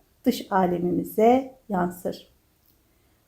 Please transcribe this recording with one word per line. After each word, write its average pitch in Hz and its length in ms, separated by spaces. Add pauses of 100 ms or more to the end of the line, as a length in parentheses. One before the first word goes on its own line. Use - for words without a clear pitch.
(240)
dış - 280
alemimize 180 1040 (140)
yansır. - 640 (960)